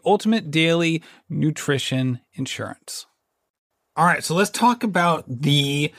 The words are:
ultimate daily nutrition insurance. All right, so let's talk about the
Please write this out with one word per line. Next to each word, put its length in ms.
ultimate 440
daily 540
nutrition 920
insurance. 720
All 100
right, 180
so 100
let's 160
talk 340
about 440
the 720